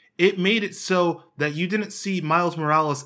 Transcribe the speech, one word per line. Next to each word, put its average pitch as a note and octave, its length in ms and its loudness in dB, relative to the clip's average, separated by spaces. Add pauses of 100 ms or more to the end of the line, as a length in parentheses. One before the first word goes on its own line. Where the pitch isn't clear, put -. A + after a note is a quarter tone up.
(180)
it F#3+ 200 4
made G3+ 240 2
it G3+ 120 -8
so F3 480 0 (160)
that D3 160 -2
you E3+ 120 -2
didn't G#3 260 -2
see F#3+ 280 -4
Miles D#3+ 380 0
Morales D3+ 460 0